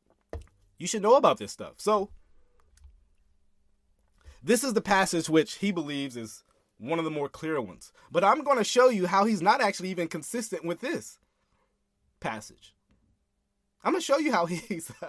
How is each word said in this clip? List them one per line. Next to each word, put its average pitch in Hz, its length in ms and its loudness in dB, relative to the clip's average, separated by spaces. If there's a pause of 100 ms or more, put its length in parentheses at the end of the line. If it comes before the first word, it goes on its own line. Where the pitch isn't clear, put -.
(800)
you 170 80 -10
should 208 160 -4
know 220 120 8
about 175 240 4
this - 140 -10
stuff. - 240 -16
So 208 340 0 (2250)
this 220 220 2
is 254 100 -2
the 208 60 0
passage 185 480 0
which 156 280 2
he 202 140 -2
believes 143 460 -6
is 113 260 -12 (360)
one 151 200 -4
of 165 60 -2
the 156 60 -4
more 147 180 -4
clear 156 320 -6
ones. 92 320 -12 (180)
But 180 140 0
I'm 269 180 4
gonna 254 220 2
show 254 240 6
you 190 180 2
how 196 180 4
he's 214 160 0
not 214 200 4
actually 190 300 -2
even 170 180 -4
consistent 175 560 -8
with 170 160 -4
this 247 380 -8 (1000)
passage. - 560 -12 (1120)
I'm 233 80 0
gonna 359 100 -2
show 277 160 2
you 294 140 -2
how 170 140 2
<laughs> - 0 -
he's, 165 440 -8 (180)